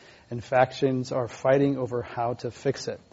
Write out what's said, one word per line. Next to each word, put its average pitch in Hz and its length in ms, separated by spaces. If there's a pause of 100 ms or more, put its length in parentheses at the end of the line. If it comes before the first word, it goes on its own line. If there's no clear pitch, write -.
(320)
and 120 120
factions 127 680
are 127 160
fighting 139 500
over 120 240
how 120 340
to - 140
fix - 380
it. 107 120 (140)